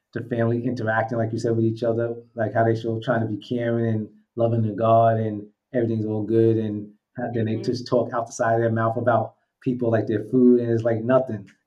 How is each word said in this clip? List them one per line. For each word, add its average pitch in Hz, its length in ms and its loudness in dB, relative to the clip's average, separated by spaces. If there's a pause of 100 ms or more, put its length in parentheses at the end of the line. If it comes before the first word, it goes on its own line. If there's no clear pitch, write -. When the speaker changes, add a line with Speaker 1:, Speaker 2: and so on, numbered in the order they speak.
(140)
Speaker 1:
the 113 100 -6
family 117 400 0
interacting, 113 540 -2
like 113 140 -2
you 113 60 -4
said, 113 180 0
with 113 80 2
each 113 180 -2
other, 117 320 0 (220)
like 110 180 -2
how 113 100 2
they 113 120 2
show 113 240 -4
trying 117 220 -2
to 110 40 -2
be 107 120 -6
caring 117 560 -4
and 107 140 -4 (280)
loving 113 260 0
to 107 100 -2
God, 113 460 4
and 104 280 -4 (280)
everything's 113 320 0
all 107 160 -2
good, 113 360 4
and 104 320 -6 (260)
how, 123 80 -6 (100)
then - 120 -2
they 110 80 -2
Speaker 2:
Mm-hmm. - 100 -4
Speaker 1:
just 117 240 -4
talk 120 260 0
out 120 120 -4
the - 60 -14
side 113 220 0
of 117 60 2
their 117 120 0
mouth 113 240 0
about 113 380 0 (260)
people, 123 320 -2
like, 104 160 0
their 107 220 -2
food, 123 300 6
and 117 120 -2
it's 113 100 0
like 113 220 -2
nothing. 117 420 0 (200)